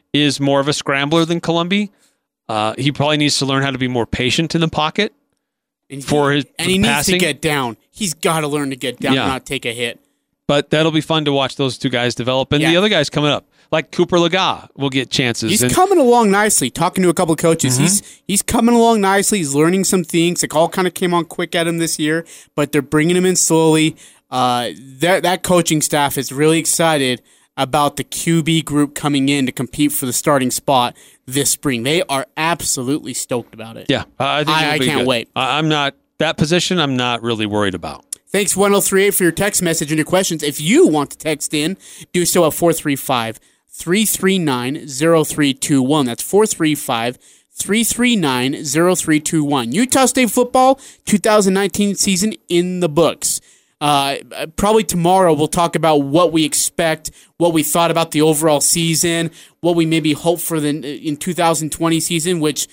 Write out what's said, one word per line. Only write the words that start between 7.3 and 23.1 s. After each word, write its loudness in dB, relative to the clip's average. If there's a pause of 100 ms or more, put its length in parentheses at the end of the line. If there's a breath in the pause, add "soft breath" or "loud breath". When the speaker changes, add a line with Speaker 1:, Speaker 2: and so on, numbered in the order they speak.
Speaker 2:
down. -2 (140)
He's -6
gotta -2
learn -2
to -6
get -8
down 0
Speaker 1:
Yeah. 0
Speaker 2:
and -2
not -8
take -6
a -4
hit. -8 (460)
Speaker 1:
But 0
that'll 2
be 0
fun -2
to 0
watch -2
those -2
two -4
guys 0
develop. -2
And 2
Speaker 2:
Yeah. 2
Speaker 1:
the 4
other 2
guys 0
coming 0
up, -4 (240 soft breath)
like -2
Cooper 0
Lega, 0
will -4
get -2
chances. -2
Speaker 2:
He's 0
Speaker 1:
And 0
Speaker 2:
coming 4
along 4
nicely. 0
Talking -2
to 4
a 0
couple 0
of -2
coaches, 0
Speaker 1:
Mm-hmm. 2
Speaker 2:
he's, -2
he's -2
coming 2
along 4
nicely. 2
He's -4
learning 2
some 0
things. 0
It -6
all 2
kinda 0
came -2
on 0
quick -8
at 0
him -2
this -4
year, -2 (300 loud breath)
but -2
they're 2
bringing 0